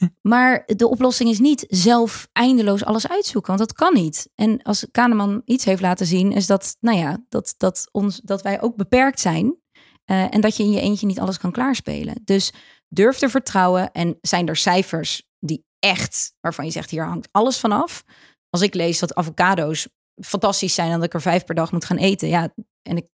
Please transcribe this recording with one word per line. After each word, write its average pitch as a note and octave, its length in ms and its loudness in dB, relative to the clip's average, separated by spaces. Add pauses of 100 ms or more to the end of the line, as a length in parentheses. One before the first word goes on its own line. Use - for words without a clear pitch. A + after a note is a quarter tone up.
(220)
Maar B3+ 440 4
de A3+ 220 2
oplossing B3 420 2
is G#3+ 80 0
niet C#4 300 4
zelf A3+ 640 2
eindeloos A3+ 520 2
alles A3 240 -2
uitzoeken, D#4+ 480 -2
want A3 120 0
dat - 100 -14
kan E4+ 160 4
niet. E3 400 0
En G#3+ 280 0
als - 280 -4
Kahneman G#3+ 540 0
iets B3+ 200 -2
heeft F#3+ 180 2
laten F3+ 240 0
zien, F#3 260 2
is G3 140 0
dat, - 340 0
nou A3+ 180 2
ja, E3 300 -4
dat, - 280 -6
dat - 360 -2
ons, G3+ 320 -2
dat G3 180 -4
wij G3 200 -4
ook A3+ 140 -4
beperkt B3+ 440 0
zijn, F#3 360 0 (480)
eh, F#3+ 300 -2
en G#3+ 60 4
dat G#3+ 160 0
je A3 60 -2
in G#3 80 2
je G3+ 100 2
eentje G#3 260 -2
niet F#3+ 140 -2
alles F#3 180 -4
kan F3+ 140 -4
klaarspelen. - 720 -4
Dus G3 280 0 (360)
durf G#3+ 300 2
te C#4 100 0
vertrouwen. F#3 640 0
En E3+ 280 -2
zijn F3 280 -2
er D#3+ 80 -4
cijfers F3 720 -2 (100)
die - 260 -6 (140)
echt, - 600 -2
waarvan E3 240 -6
je D#3+ 60 -6
zegt, D#3+ 200 -10
"Hier D#3+ 160 -6
hangt E3+ 240 -8
alles A#3+ 280 2
van A3 140 0
af." - 320 -4 (460)
Als F3 120 0
ik G3+ 120 0
lees E3+ 240 0
dat - 160 -4
avocado's D#3+ 720 0 (360)
fantastisch G3 500 -2
zijn E3+ 160 -2
en E3+ 40 0
dat E3 100 0
ik E3+ 100 -6
er E3 60 -2
vijf F3+ 240 0
per E3 100 -6
dag E3 180 -2
moet E3+ 120 -2
gaan - 120 -2
eten, F#3+ 320 0
ja, E3 240 0 (300)
en F3 140 -6
ik, E3+ 200 -8